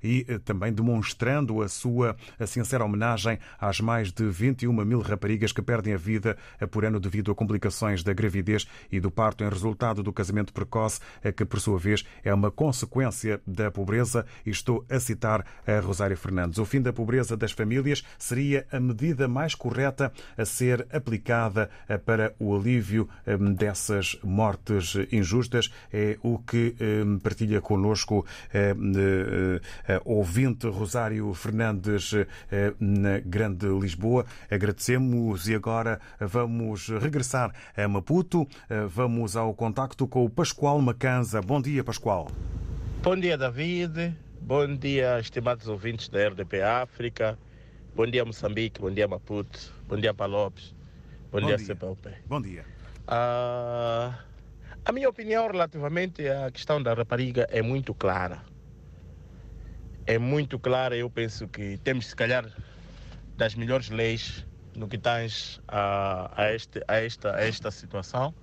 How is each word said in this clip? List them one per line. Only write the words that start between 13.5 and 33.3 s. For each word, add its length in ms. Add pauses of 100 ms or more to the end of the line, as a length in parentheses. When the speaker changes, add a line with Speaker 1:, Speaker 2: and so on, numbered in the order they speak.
Speaker 1:
pobreza. 560 (200)
E 40
estou 400
a 100
citar 460 (220)
a 120
Rosário 380
Fernandes. 400
"O 80
fim 160
da 100
pobreza 460
das 140
famílias 520 (140)
seria 540
a 80
medida 480
mais 260
correta 580 (240)
a 100
ser 460
aplicada, 800 (180)
eh, 100
para 420
o 160
alívio, 520 (180)
eh, 120
dessas 840
mortes 720 (160)
injustas." 600 (220)
É 300
o 160
que, 400
eh, 240 (180)
partilha 400
connosco, 640 (280)
eh, 220 (1120)
eh, 80
a 100
ouvinte 600
Rosário 680
Fernandes, 800
eh, 640
na 400
Grande 480